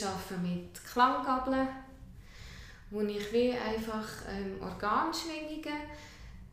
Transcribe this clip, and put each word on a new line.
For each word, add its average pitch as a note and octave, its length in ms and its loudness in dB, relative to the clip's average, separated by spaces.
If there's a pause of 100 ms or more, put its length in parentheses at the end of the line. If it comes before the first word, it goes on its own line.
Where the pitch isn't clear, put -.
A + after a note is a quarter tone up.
arbeite F#3 440 -2
mit F3 380 -2
Klanggabeln, C4 840 4 (1200)
wo G#3 120 -2
ich G#3 300 0
wie A#3+ 200 8
einfach, A3 560 0 (200)
ähm, G3 340 -4
Organschwingungen D4+ 1160 0 (720)